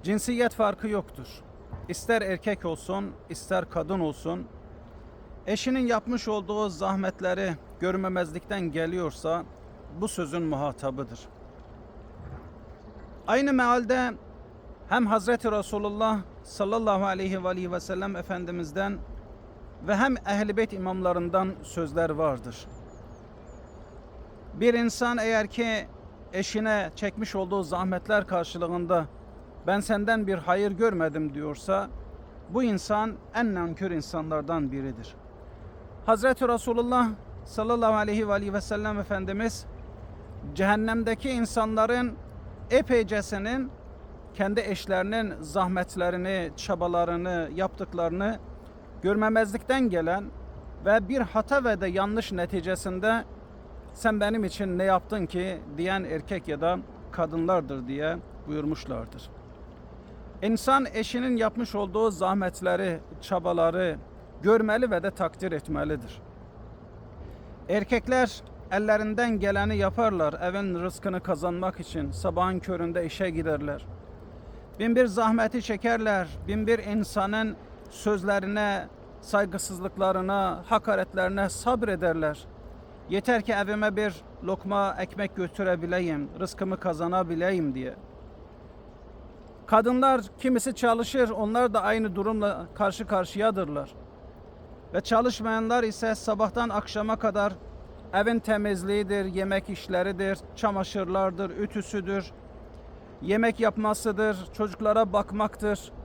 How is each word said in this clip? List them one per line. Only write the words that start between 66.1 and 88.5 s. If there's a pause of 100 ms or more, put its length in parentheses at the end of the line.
Erkekler (280)
ellerinden
geleni
yaparlar (180)
evin
rızkını
kazanmak
için.
Sabahın
köründe
işe
giderler. (920)
Bin
bir
zahmeti
çekerler. (200)
Bin
bir
insanın (340)
sözlerine, (320)
saygısızlıklarına,
hakaretlerine
sabrederler. (600)
"Yeter
ki
evime
bir (300)
lokma
ekmek
götürebileyim, (120)
rızkımı
kazanabileyim."
diye. (1700)